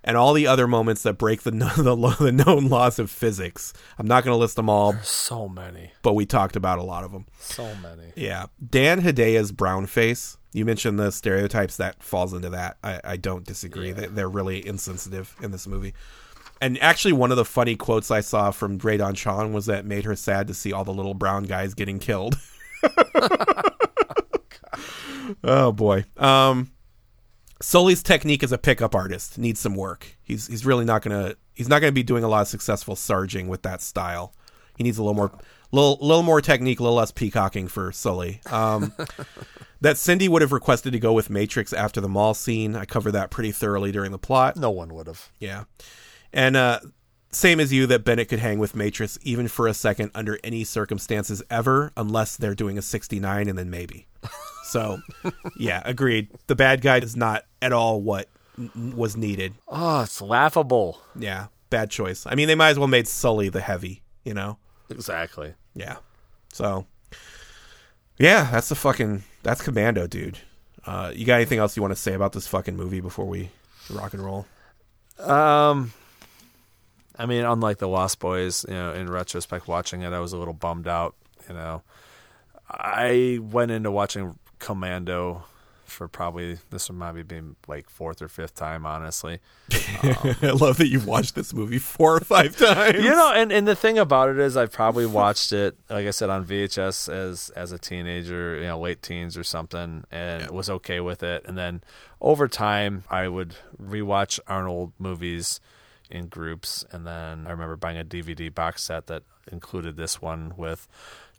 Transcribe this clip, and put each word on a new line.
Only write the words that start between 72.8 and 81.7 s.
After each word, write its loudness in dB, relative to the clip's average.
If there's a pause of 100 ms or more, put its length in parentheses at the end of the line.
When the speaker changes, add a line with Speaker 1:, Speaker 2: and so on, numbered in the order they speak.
Speaker 1:
before -8
we -8 (380)
rock -10
and -10
roll? -8 (720)
Speaker 2:
Um, 4 (1200)
I -6
mean, 0
unlike 2
The -4
Lost -2
Boys, -2
you -8
know, -6
in -8
retrospect, -8
watching -6
it, -8
I -4
was -8
a -8
little -8
bummed -8
out, -4 (320)
you -16
know. -10 (840)